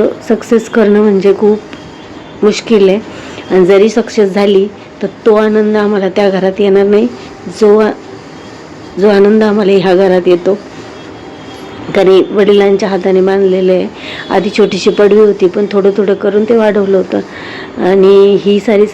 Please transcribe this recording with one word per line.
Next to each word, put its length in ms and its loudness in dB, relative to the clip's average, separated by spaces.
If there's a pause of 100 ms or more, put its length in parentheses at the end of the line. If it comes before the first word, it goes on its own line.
(280)
सक्सेस 400 -2
करणं 340 2
म्हणजे 360 2
खूप 200 2 (840)
मुश्किल 460 2
आहे. 120 0 (540)
आणि 120 4
जरी 220 4
सक्सेस 460 -2
झाली, 340 2 (340)
तर 40 -4 (200)
तो 80 4
आनंद 420 0
आम्हाला 320 -2
त्या 220 0
घरात 280 0
येणार 280 2
नाही, 220 2 (520)
जो, 220 4 (1160)
जो 80 4
आनंद 340 4
आम्हाला 300 0
ह्या 220 2
घरात 320 2
येतो. 320 0 (1400)
कारण 360 4
वडिलांच्या 580 2
हाताने 320 0
बांधलेलं 520 0
आहे. 140 0 (440)
आधी 280 -2
छोटीशी 320 0
पडवी 280 4
होती, 280 2
पण 260 -2
थोडं 240 0
थोडं 180 0
करून 300 -2
ते 120 0
वाढवलं 400 0
होतं. 220 -2 (640)
आणि 580 4
ही 200 0
सारी 340 0